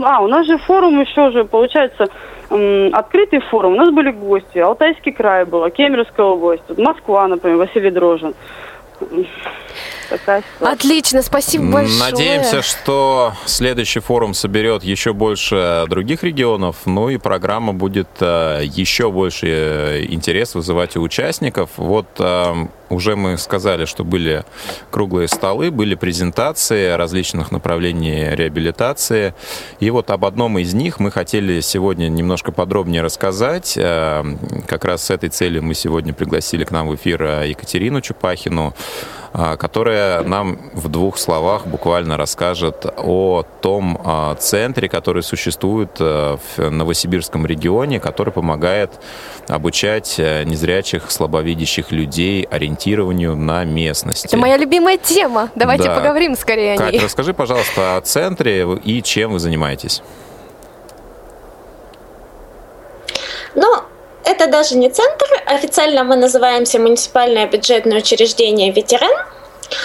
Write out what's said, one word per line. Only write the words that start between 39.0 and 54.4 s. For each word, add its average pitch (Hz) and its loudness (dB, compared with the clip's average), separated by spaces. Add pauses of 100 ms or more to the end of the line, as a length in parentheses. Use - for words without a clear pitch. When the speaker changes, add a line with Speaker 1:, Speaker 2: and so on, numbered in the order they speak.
Speaker 3:
э, 82 -2
которая 110 0 (240)
нам 92 -2 (160)
в 82 -6
двух 85 -2
словах 87 0
буквально 85 -2
расскажет 85 -4 (120)
о 90 0 (160)
том, 95 -2
э, 78 -2
центре, 110 -2
который 87 -2
существует, 95 -4 (100)
э, 76 0 (200)
в 80 -2
Новосибирском 80 -2
регионе, 90 0
который - -4
помогает 87 -2 (580)
обучать, 98 -2
э, 78 0
незрячих, 80 -2
слабовидящих 80 -2
людей 85 0
ориентированию 87 -2
на 78 0
местности. 80 -2
Speaker 2:
Это - 0
моя 254 4